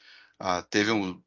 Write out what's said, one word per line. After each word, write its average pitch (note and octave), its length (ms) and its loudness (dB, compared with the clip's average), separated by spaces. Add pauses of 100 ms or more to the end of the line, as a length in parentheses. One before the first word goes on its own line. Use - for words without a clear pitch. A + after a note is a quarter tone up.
(400)
Ah, F2+ 220 -2
teve G#2 300 2
um F#2+ 340 -2